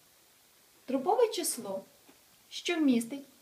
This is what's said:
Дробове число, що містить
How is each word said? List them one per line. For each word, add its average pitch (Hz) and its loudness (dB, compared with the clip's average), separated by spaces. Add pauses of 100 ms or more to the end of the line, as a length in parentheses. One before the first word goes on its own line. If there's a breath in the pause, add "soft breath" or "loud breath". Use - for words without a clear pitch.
(880)
Дробове 381 2
число, 202 -6 (640)
що - -4
містить 277 0 (180)